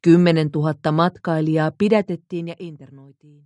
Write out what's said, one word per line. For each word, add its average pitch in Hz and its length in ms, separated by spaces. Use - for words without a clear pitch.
Kymmenentuhatta 156 880
matkailijaa 156 840
pidätettiin 190 720
ja 170 100
internoitiin. 143 880